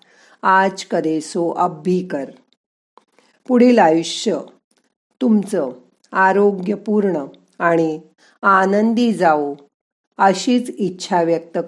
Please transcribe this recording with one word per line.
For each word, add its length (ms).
आज 440
करे 360
सो 280
अब 320
भी 260
कर." 240
पुढील 320
आयुष्य 600
तुमचं 480
आरोग्यपूर्ण 1120
आणि 420
आनंदी 720
जावो 420
अशीच 520
इच्छा 520
व्यक्त 460